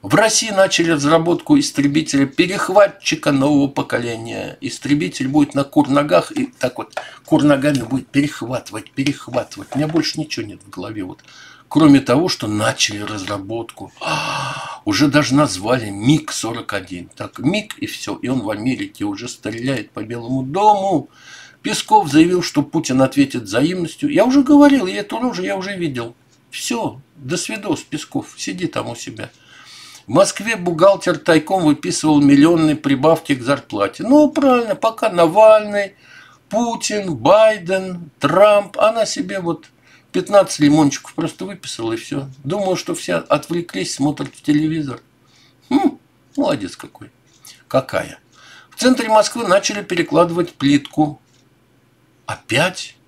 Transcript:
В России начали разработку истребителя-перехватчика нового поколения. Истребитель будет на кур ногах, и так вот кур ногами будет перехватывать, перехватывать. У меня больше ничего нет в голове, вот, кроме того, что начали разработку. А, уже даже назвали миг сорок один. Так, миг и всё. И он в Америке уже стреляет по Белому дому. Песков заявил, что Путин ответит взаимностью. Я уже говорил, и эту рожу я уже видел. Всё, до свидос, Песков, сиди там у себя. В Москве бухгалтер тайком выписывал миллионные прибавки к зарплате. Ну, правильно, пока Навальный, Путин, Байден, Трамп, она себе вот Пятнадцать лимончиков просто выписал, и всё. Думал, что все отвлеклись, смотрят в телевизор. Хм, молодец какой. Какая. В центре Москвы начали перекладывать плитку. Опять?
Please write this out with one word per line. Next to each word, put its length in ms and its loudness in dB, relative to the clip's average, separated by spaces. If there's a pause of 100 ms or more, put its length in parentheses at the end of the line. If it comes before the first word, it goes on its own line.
В 100 -4
России 380 0
начали 400 2
разработку 640 2
истребителя-перехватчика 1700 0
нового 360 2
поколения. 920 -6
Истребитель 680 -4
будет 280 0
на 80 0
кур 260 0
ногах, 420 2
и 140 -4
так 320 -6
вот 160 -12 (320)
кур 180 2
ногами 380 2
будет 260 -6
перехватывать, 840 -6
перехватывать. 840 -6
У 40 -4
меня 100 -2
больше 320 -2
ничего 260 -8
нет 180 -18
в 60 -20
голове, 340 -10
вот, 180 -14 (460)
кроме 320 6
того, 300 2
что 180 -6
начали 520 -2
разработку. 1000 -10
А, 840 -8
уже 220 2
даже 260 2
назвали 560 0
миг 420 2
сорок 420 -8
один. 420 -10
Так, 240 -14
миг 400 -2
и 80 -8
всё. 280 -10
И 140 -8
он 120 -2
в 100 -6
Америке 520 -6
уже 240 -8
стреляет 640 -8
по 120 -12
Белому 400 -6
дому. 680 0 (540)
Песков 460 0
заявил, 340 4
что 180 -2
Путин 400 -2
ответит 420 0
взаимностью. 680 -2
Я 160 4
уже 180 4
говорил, 420 6
и 80 -6
эту 260 -6
рожу 240 -4
я 140 -4
уже 180 -8
видел. 400 -6 (360)
Всё, 500 -6 (140)
до 200 -8
свидос, 460 -6
Песков, 560 -10
сиди 300 -8
там 220 -6
у 60 -10
себя. 360 -14 (720)
В 60 -12
Москве 440 2
бухгалтер 640 2
тайком 480 2
выписывал 560 2
миллионные 560 6
прибавки 580 0
к 60 -10
зарплате. 600 -4
Ну, 260 4
правильно, 440 2
пока 360 -2
Навальный, 840 4 (520)
Путин, 720 -4
Байден, 1000 2
Трамп, 600 2
она 260 2
себе 360 -8
вот 240 -6 (460)
Пятнадцать 480 2
лимончиков 540 2
просто 320 -8
выписал, 460 -10
и 60 -4
всё. 320 -8 (140)
Думал, 320 -2
что 200 -6
все 200 -6
отвлеклись, 760 -4
смотрят 400 -4
в 80 -20
телевизор. 600 -2 (680)
Хм, 280 0 (380)
молодец 400 -4
какой. 360 -20 (560)
Какая. 520 -4 (500)
В 80 -20
центре 320 2
Москвы 380 2
начали 360 0
перекладывать 680 0
плитку. 680 -2 (1040)
Опять? 720 -4 (120)